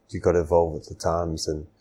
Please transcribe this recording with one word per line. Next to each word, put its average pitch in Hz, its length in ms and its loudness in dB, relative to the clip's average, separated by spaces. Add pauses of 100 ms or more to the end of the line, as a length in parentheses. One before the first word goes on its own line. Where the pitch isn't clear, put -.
(100)
you 90 100 -8
gotta 87 200 4
evolve 82 340 2
with - 140 -12
the - 80 -14
times 82 520 -2
and, 78 180 -6 (140)